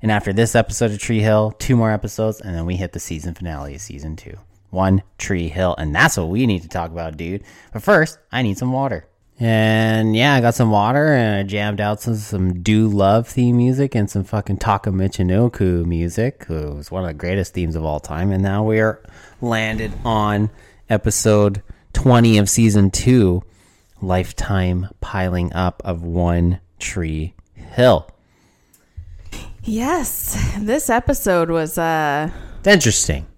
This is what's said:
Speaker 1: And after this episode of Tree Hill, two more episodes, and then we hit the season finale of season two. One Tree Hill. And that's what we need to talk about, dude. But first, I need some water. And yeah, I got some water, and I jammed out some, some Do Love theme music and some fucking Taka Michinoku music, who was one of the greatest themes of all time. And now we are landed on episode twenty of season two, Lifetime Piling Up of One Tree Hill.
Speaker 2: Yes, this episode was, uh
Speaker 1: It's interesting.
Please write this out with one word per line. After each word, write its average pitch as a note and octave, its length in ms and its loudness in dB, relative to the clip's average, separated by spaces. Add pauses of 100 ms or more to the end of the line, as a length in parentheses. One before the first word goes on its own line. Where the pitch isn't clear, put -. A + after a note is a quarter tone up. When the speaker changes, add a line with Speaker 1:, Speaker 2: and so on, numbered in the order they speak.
Speaker 1:
And A2 100 0
after G#2 200 0
this A2+ 220 2
episode A#2 380 0
of G2+ 60 -8
Tree A2+ 220 -2
Hill, G#2+ 380 2
two - 180 0
more A2+ 140 2
episodes, G#2+ 500 -4
and F#2 140 -10
then E2 100 -4
we F2+ 120 -4
hit F#2 160 -6
the - 80 -10
season E2 340 -10
finale C#2+ 400 -10
of C#2 80 -16
season - 340 -12
two. - 200 -18 (340)
One F#2+ 320 2 (160)
Tree F2 300 -4
Hill. F2 280 -2
And D2+ 180 -6
that's C3 220 2
what E2+ 120 -2
we A2+ 180 0
need F#2+ 160 0
to E2 60 -18
talk E2+ 220 -6
about, E2 280 -10
dude. F2 240 -8 (320)
But G#2+ 80 -8
first, D#3+ 360 2 (120)
I B2 120 -4
need G#2 160 0
some B2+ 140 -2
water. C3 340 -4 (340)
And A2 720 2
yeah, C3+ 200 4
I C3 60 4
got A#2 140 2
some A#2 160 2
water, B2+ 440 2
and A2+ 220 2
I G2 60 -2
jammed G2+ 380 -4
out G#2+ 200 -2
some, A#2 160 -2
some F#2 460 -2
Do G#2+ 240 4
Love G2+ 400 4
theme B2 300 2
music C3 400 0
and G#2 120 0
some G2+ 140 -4
fucking G2+ 360 -4
Taka G#2 320 0
Michinoku F#2+ 920 0
music, E2+ 600 -4
who D2+ 300 -8
was D2 180 -14
one F#2 100 -6
of F2+ 60 -6
the D#2+ 60 -8
greatest F2 400 -4
themes E2 200 -4
of D#2+ 100 -6
all D2+ 140 -4
time. E2+ 320 -4
And F#2+ 120 0
now G2 200 0
we A2 160 0
are A2 240 0 (380)
landed A2 500 -4 (140)
on G#2 460 2 (380)
episode G#2 720 2 (320)
twenty A#2 460 6
of G2+ 100 4
season G#2 420 4
two, G2+ 520 4 (580)
Lifetime F#2 880 -2 (120)
Piling F2+ 540 -4
Up F2+ 300 -4
of E2+ 200 -6
One F2 560 0 (180)
Tree D#2+ 560 -6 (200)
Hill. A#2+ 540 2 (1600)
Speaker 2:
Yes, B3 720 -4 (220)
this G#3+ 320 -2
episode G3 600 0
was, D#3+ 280 -2
uh D#3 520 -2 (300)
Speaker 1:
It's - 80 0
interesting. B2 580 2 (120)